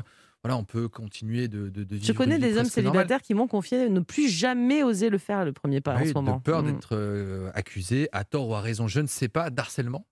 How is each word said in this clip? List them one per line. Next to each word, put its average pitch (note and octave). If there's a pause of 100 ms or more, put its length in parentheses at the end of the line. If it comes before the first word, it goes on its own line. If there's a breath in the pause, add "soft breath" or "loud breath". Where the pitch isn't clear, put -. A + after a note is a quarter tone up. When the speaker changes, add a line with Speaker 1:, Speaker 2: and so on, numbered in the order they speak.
(440 soft breath)
Speaker 1:
voilà, B2
on G#2+
peut A#2
continuer A2+
de, G#2
de, G2
de G2+
Speaker 2:
Je G2
Speaker 1:
vivre G#3+
Speaker 2:
connais C4
Speaker 1:
une D4
vie B3+
Speaker 2:
des G#3+
hommes A#3+
Speaker 1:
presque A#3+
normale. G3
Speaker 2:
célibataires B3+
qui -
m'ont A#3
confié A#3+
ne F#3
plus D4
jamais B3
oser A3+
le G3+
faire, G3
le C#3
premier C#3
pas, C3+
en B2+
Speaker 1:
Oui, D#3+
Speaker 2:
ce C#3+
moment. C3+
Speaker 1:
de B2+
peur D#3
Speaker 2:
Mm. D3
Speaker 1:
d'être, A#2+
euh, G2+
accusé, G#2
à G2+
tort C3+
ou A2+
à G#2
raison, A2
je B2+
ne D3
sais B2
pas, D#3+
d'harcèlement. C3